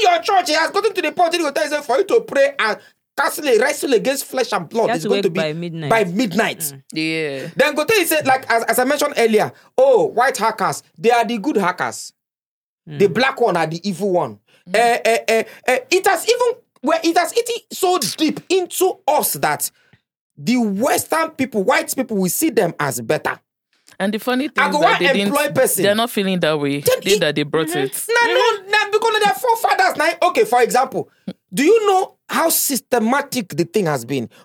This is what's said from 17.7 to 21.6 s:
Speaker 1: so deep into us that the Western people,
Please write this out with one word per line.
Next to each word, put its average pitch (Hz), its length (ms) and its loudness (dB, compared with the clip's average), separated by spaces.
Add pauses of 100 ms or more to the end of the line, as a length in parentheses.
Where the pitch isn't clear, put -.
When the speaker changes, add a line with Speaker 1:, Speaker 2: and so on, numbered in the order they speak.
Speaker 1:
so 359 280 0
deep 294 400 -2 (100)
into 359 480 0 (100)
us 277 260 0
that 147 360 -2 (680)
the 180 220 0
Western 269 720 0
people, 262 340 -4